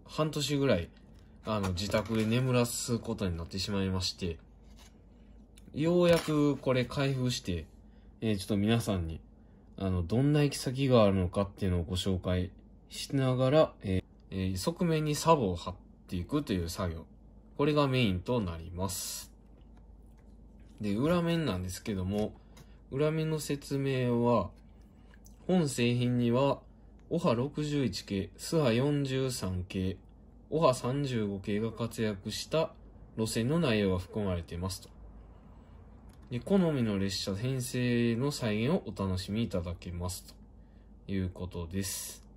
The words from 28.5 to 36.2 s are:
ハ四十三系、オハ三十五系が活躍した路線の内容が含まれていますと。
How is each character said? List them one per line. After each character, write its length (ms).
ハ 140
四 320
十 260
三 320
系、 340
オ 100
ハ 140
三 320
十 200
五 140
系 220
が 100
活 300
躍 280
し 200
た 240
路 80
線 220
の 120
内 200
容 140
が 60
含 260
ま 100
れ 80
て 120
い 20
ま 120
す 120
と。 80